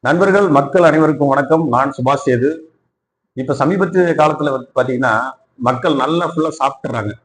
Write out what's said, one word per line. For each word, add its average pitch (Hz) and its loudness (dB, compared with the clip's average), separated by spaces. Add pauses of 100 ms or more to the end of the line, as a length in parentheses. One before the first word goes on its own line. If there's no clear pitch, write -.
நண்பர்கள், 190 2
மக்கள் 139 2
அனைவருக்கும் 151 2
வணக்கம். 143 0
நான் 131 0
சுபாஷ் 135 -2
சேது. 131 0 (760)
இப்ப 131 -4
சமீபத்திய 180 0
காலத்துல 151 0
வந்து 131 -6
பாத்தீங்கன்னா, 123 0 (240)
மக்கள் 127 0
நல்லா 165 -2
ஃபுல்லா 156 -2
சாப்பிட்டுறாங்க. 120 -4 (120)